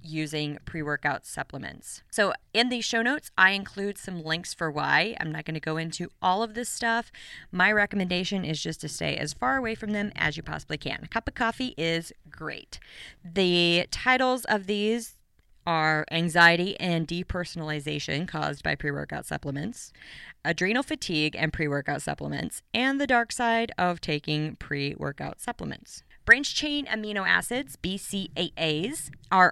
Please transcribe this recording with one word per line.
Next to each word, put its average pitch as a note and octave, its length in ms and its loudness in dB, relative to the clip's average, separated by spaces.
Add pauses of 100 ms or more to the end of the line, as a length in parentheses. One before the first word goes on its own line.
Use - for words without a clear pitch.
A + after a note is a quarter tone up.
using D3+ 640 -4
pre-workout D3 600 -4
supplements. - 880 -10
So G3+ 220 4 (200)
in A#3+ 160 2
the A#3+ 120 -2
show A3+ 200 0
notes, C4+ 360 0
I F#3+ 140 8
include G3 460 -4
some F3 260 -8
links D#3+ 300 -4
for E3 160 -2
why. D3 500 2
I'm D#3 120 -4
not D#3 140 -8
gonna D#3+ 160 -4
go D#3+ 160 -2
into E3 320 -6 (120)
all F#3 220 4
of A3 100 -6
this A#3 160 -6
stuff. A#3 420 -2 (400)
My F#3 200 6
recommendation F#3+ 720 2
is D#3+ 180 -2
just D#3+ 200 -6
to D3+ 80 -6
stay D3 260 -2
as D3 180 -4
far C4 220 0
away A#3 200 -2
from G#3+ 160 -6
them G#3 240 -2
as D3+ 200 0
you D#3 80 -8
possibly D3+ 340 -8
can. - 260 -6
A D#3+ 40 -12
cup - 200 -2
of - 80 -8
coffee A#3+ 420 -2
is E3 340 -2 (180)
great. - 500 -12 (440)
The F3 680 4
titles B3+ 540 2
of G3 220 0
these G#3+ 480 0 (500)
are D#3 460 2
anxiety E3+ 680 6
and E3 280 0
depersonalization D#3 1200 -4
caused D3 360 -4
by D3+ 120 0
pre-workout D3 500 -6
supplements, D3 680 -6 (500)
adrenal F#3 400 0
fatigue D3+ 540 -2
and D#3 160 -2
pre-workout C#3+ 480 -2
supplements, D3 600 -6 (120)
and C4+ 260 2
the C#4+ 80 0
dark A#3 240 4
side A3+ 460 2
of F3+ 240 0
taking D3+ 540 -2
pre-workout C#3+ 840 -6
supplements. - 640 -8 (220)
Branched - 300 6
chain D4 300 -2
amino G#3 420 -2
acids, F3+ 480 0
B F#3 220 -4
C G3 400 -4
A F3 180 -2
As, E3 540 -2 (220)
are F#3 200 10